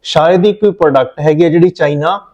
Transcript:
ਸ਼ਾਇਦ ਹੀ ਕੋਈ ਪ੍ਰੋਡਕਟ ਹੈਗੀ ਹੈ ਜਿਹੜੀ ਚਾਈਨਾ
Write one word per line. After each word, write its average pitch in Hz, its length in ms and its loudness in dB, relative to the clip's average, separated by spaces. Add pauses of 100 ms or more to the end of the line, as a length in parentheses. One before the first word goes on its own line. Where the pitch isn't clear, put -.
ਸ਼ਾਇਦ 175 420 0
ਹੀ 208 80 2
ਕੋਈ 202 180 0
ਪ੍ਰੋਡਕਟ 143 500 -2
ਹੈਗੀ 156 240 0
ਹੈ 170 40 2
ਜਿਹੜੀ 170 220 2
ਚਾਈਨਾ 156 500 -4 (140)